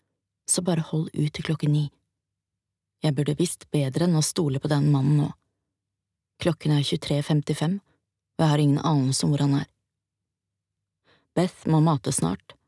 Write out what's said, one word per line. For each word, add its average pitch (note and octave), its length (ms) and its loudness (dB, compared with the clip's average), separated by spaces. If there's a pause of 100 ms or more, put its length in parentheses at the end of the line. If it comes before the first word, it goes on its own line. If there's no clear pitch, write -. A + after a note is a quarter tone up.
(500)
så F#3 160 -2
bare E3 240 0
hold D#3 240 -4
ut D3+ 220 -2
til - 100 -10
klokken D3+ 300 -2
ni. D3+ 80 0 (1200)
Jeg D3+ 120 2
burde D3 220 -2
visst - 340 -4
bedre D3 360 0
enn E3+ 100 2
å D3+ 80 2
stole C#3 380 -2
på D3+ 80 -2
den D3 200 2
mannen D3 300 2
nå. D#3 80 -2 (1120)
Klokken D#3 320 0
er C#3+ 140 2
tjuetre D3+ 360 -2
femtifem, D#3 540 -2 (560)
og - 80 -4
jeg D#3 140 4
har D3+ 80 2
ingen C#3+ 180 4
anelse C#3 460 0
om D3 80 2
hvor C#3+ 100 0
han C#3+ 160 2
er. - 80 -12 (1700)
Beth - 320 -2
må D#3 140 4
mate D#3 320 0
snart, - 400 -6 (120)